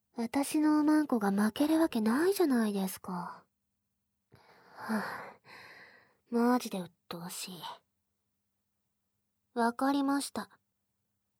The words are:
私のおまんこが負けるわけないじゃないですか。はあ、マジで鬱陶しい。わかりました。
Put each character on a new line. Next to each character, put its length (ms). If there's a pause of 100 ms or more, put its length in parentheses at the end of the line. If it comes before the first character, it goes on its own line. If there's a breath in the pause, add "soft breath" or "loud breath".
(160)
私 440
の 200
お 40
ま 180
ん 60
こ 120
が 120
負 200
け 160
る 120
わ 100
け 120
な 260
い 60
じ 100
ゃ 40
な 200
い 60
で 140
す 140
か。 420 (1300 loud breath)
は 240
あ、 40 (1300 loud breath)
マ 300
ジ 100
で 100
鬱 100 (200)
陶 200
し 220
い。 100 (1900)
わ 180
か 180
り 120
ま 180
し 100
た。 180 (920)